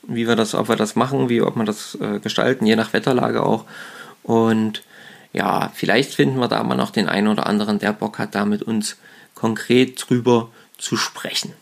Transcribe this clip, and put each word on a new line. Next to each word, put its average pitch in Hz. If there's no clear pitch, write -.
wie 117
wir 117
das, 110
ob 113
wir 113
das 107
machen, 131
wie, 117
ob 101
wir 113
das, -
äh, 104
gestalten, 123
je 110
nach 110
Wetterlage 117
auch. 107
Und 113
ja, -
vielleicht 113
finden 135
wir 120
da 107
mal 123
noch 120
den 95
einen 101
oder 107
anderen, 104
der 104
Bock 107
hat, 110
da 101
mit 104
uns 110
konkret 120
drüber 120
zu -
sprechen. -